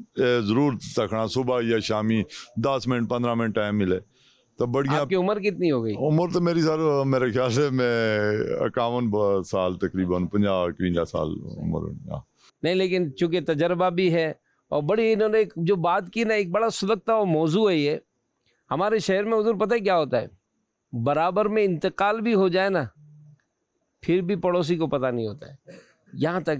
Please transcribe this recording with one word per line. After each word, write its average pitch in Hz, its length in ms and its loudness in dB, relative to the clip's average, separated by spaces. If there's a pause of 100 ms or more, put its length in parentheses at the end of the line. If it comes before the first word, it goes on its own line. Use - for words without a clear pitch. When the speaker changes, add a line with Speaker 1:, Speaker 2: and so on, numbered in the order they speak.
(180)
Speaker 1:
آ، - 40 -2 (180)
ضرور 120 340 2 (220)
تکنا، 110 320 0
صبح 127 340 0
یا 113 180 2
شامی 110 440 0 (400)
دس 131 240 -2
منٹ، 120 220 0
پندرہ 120 240 0
منٹ 113 220 -2
ٹائم 104 220 0
ملے۔ 92 220 0 (580)
تو 123 80 0
بڑیاں 139 360 0
Speaker 2:
آپ 135 80 -4
کی 190 60 0
عمر 196 240 0
کتنی 180 320 0
ہو 123 120 0
گئی؟ 110 140 -2
Speaker 1:
عمر 151 360 2
تو 180 80 0
میری 170 200 2
سر، 156 440 2
میرے 127 260 2
خیال 123 180 0
سے 139 220 2
میں 117 480 2 (400)
اکاون 120 500 -2
ب-، 101 360 2
سال 92 280 -2
تقریباً، 90 540 -2
پنجاہ، 101 260 0
اکونجا 87 520 0
سال 80 220 -4 (300)
عمر۔ 80 540 -6
ہاں۔ - 80 -8 (440)
Speaker 2:
نہیں، 180 120 0
لیکن 180 400 0
چونکہ 175 260 0
تجربہ 170 480 0
بھی 175 240 2
ہے 160 200 0 (360)
اور 147 140 -2
بڑی 220 300 2
انہوں 214 160 2
نے 220 140 4 (120)
جو 170 200 2
بات 180 280 0 (100)
کی 226 100 0
نا، 220 100 2
ایک 202 180 0
بڑا 220 180 2
سلگتا 202 440 -2
ہوا 220 100 4
موضوع 170 480 2
ہے 175 40 2
یہ 147 220 0 (720)
ہمارے 202 280 0
شہر 190 240 0
میں 220 140 0
حضور 220 180 2
پتہ 202 180 0
ہے 233 60 2
کیا 190 180 2
ہوتا 127 240 2
ہے؟ - 60 -10 (760)
برابر 170 420 2
میں 214 180 2
انتقال 196 580 0
بھی 226 120 2
ہو 190 140 4
جائے 185 220 2
نا، 170 160 0 (1160)
پھر 180 200 0
بھی 185 140 -2
پڑوسی 175 400 0
کو 160 120 -2
پتہ 131 180 -2
نہیں 120 220 -2
ہوتا 104 200 -12
ہے۔ - 80 -20 (580)
یہاں 156 260 -2
تک، 151 200 -2